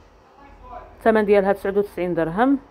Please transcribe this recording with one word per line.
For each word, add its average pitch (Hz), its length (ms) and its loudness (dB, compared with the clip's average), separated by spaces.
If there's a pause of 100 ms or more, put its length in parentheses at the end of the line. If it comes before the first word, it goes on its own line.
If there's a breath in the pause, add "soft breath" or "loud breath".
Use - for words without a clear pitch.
(1000)
الثمن 220 260 2
ديالها 196 280 2
تسعود 196 260 -4
وتسعين 180 360 -4
درهم. 196 440 0 (120)